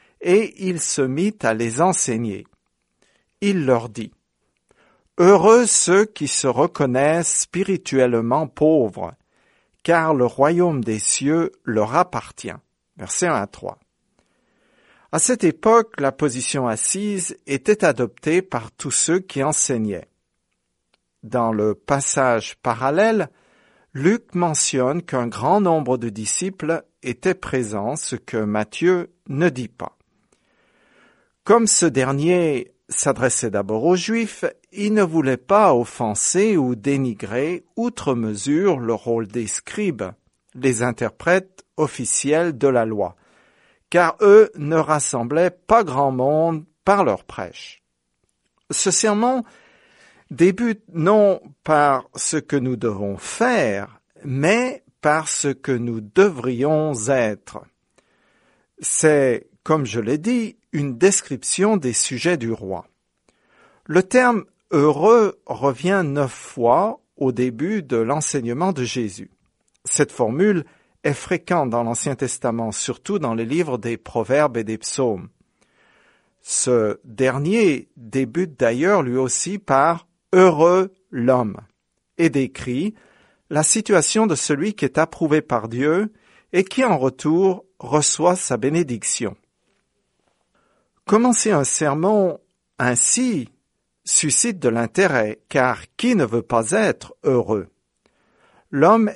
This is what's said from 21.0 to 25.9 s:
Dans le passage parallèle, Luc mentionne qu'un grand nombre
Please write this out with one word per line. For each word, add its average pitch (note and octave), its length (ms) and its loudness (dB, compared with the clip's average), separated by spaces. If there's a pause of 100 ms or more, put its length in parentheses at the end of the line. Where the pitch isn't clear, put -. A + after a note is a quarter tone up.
Dans A2+ 300 -2
le G#2+ 240 0
passage C3 800 -2
parallèle, D3+ 720 0 (640)
Luc F3+ 440 -2
mentionne D#3 640 0
qu'un B2 240 -4
grand B2 340 0
nombre D#3 380 2